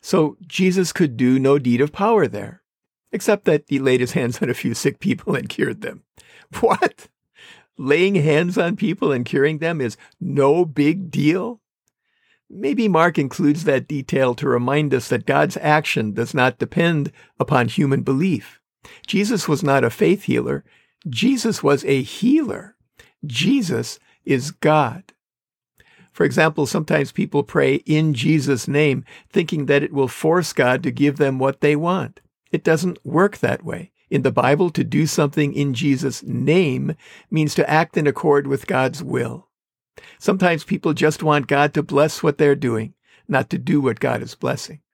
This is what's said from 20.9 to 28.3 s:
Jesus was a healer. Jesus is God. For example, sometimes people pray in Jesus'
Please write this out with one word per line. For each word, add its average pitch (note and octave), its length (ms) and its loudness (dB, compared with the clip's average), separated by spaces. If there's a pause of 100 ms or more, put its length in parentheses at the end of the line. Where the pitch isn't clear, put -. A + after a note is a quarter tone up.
Jesus G#3+ 540 -2
was C#3+ 240 2
a C#3 160 2
healer. - 760 -2 (480)
Jesus D3+ 760 -2 (260)
is C3+ 240 0
God. D3+ 640 0 (1000)
For - 140 0
example, D3+ 400 2
sometimes D3+ 460 -2
people - 320 -2
pray C#3 320 2 (100)
in D#3 300 2
Jesus' C#3 520 0